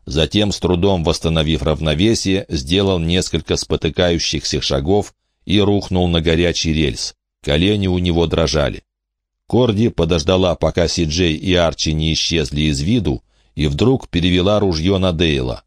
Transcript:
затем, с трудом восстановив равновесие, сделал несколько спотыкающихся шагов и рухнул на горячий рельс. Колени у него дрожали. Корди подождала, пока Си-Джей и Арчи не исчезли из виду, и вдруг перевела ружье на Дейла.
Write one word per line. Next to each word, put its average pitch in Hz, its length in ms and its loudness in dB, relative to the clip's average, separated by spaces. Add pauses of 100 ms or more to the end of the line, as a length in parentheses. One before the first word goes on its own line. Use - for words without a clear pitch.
затем, 90 460 0
с - 80 -6
трудом 90 440 0
восстановив 80 600 0
равновесие, 78 880 0
сделал 90 500 0
несколько 85 580 -2
спотыкающихся 80 1040 -2
шагов 80 520 0 (320)
и 101 140 2
рухнул 95 480 0
на 85 140 2
горячий 82 520 0
рельс. 73 420 -2 (280)
Колени 95 440 0
у 90 120 0
него 85 280 2
дрожали. 73 560 0 (640)
Корди 113 420 2
подождала, 87 640 0
пока 80 320 0
Си-Джей 82 480 0
и 90 180 -2
Арчи 82 400 0
не 78 200 0
исчезли 76 480 -2
из 73 200 0
виду, 85 400 0 (320)
и 76 140 0
вдруг 104 420 0
перевела 90 500 2
ружье 92 380 0
на 92 160 0
Дейла. 71 540 -2